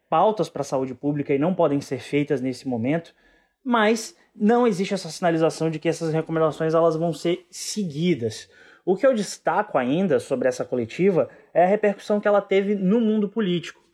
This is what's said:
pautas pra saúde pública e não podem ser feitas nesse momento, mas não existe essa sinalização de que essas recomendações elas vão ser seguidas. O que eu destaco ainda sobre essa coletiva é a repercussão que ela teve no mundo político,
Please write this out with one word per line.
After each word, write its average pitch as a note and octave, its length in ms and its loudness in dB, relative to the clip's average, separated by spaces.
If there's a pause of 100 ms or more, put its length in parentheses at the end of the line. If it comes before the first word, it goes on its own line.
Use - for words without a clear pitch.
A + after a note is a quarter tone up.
pautas F3 380 2
pra - 160 -8
saúde C3 300 -4
pública C#3+ 400 -2
e C#3 60 2
não E3+ 160 0
podem C#3+ 260 2
ser C#3 160 -6
feitas C#3+ 420 -2
nesse C3 280 -6
momento, C3 480 -4 (480)
mas A3+ 520 0 (200)
não A#3+ 320 4
existe G3 260 0
essa F3+ 160 -6
sinalização D#3+ 640 0
de D#3 80 -6
que E3 100 -2
essas D#3 240 -2
recomendações D#3+ 640 0
elas E3 200 4
vão E3 160 -2
ser F3 380 -4
seguidas. D3+ 960 -4 (380)
O F#3 100 2
que C4 120 2
eu C4 80 4
destaco G3 600 -2
ainda C#3+ 440 0
sobre B2+ 280 -2
essa B2+ 160 -2
coletiva C3 680 0 (200)
é D#3+ 120 4
a F3+ 40 6
repercussão G#3 520 0
que G#3 80 -2
ela G#3 140 4
teve G3 340 0
no G3 260 2
mundo G#3+ 260 2
político, F#3+ 540 -4 (120)